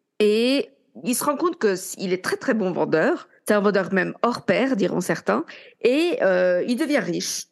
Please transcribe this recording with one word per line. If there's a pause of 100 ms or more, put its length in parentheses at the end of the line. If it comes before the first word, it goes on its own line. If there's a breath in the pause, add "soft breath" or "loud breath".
(200)
Et (340)
il
se
rend
compte
que
s-,
il
est
très
très
bon
vendeur. (180 soft breath)
C'est
un
vendeur
même
hors
pair,
diront
certains. (380 loud breath)
Et,
euh,
il
devient
riche.